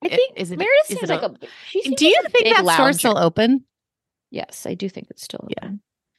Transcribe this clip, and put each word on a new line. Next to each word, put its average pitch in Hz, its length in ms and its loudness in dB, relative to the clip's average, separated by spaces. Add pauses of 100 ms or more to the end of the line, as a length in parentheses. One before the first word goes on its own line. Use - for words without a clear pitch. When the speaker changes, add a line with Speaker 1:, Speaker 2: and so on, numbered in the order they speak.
Speaker 1:
I 320 40 -4
Speaker 2:
it, - 80 -2
Speaker 1:
think 523 220 0
Speaker 2:
is 175 140 -8
it, 185 80 -8
Speaker 1:
Meredith 554 320 2
Speaker 2:
is 415 80 -6
Speaker 1:
seems 185 100 -6
Speaker 2:
it 160 40 0
Speaker 1:
like 160 100 -2
Speaker 2:
a, - 100 -6
Speaker 1:
a, - 140 -20 (220)
she 381 120 -4
seems 269 140 -4
Speaker 2:
do 294 120 0
you 392 100 6
Speaker 1:
like 415 100 0
a - 20 -8
Speaker 2:
think 480 140 2
Speaker 1:
big 453 120 2
Speaker 2:
that 381 200 4
store's 269 240 2
still 233 140 2
Speaker 1:
lounger. 175 120 2
Speaker 2:
open? 233 400 2 (640)
Speaker 1:
Yes, - 380 -12
I - 80 -6
do 196 140 -8
think - 200 -16
it's - 140 -20
still - 260 -16
Speaker 2:
Yeah. - 160 -12
Speaker 1:
open. 208 160 -12 (380)